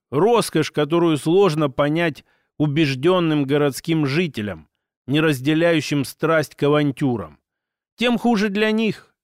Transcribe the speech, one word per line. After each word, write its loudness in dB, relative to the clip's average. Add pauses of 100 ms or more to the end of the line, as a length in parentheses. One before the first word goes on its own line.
Роскошь, 0
которую 0
сложно 2
понять -2 (340)
убежденным 0
городским -2
жителям, -4 (360)
не 0
разделяющим 0
страсть -2
к -6
авантюрам. 0 (580)
Тем 0
хуже 0
для 0
них. -4 (100)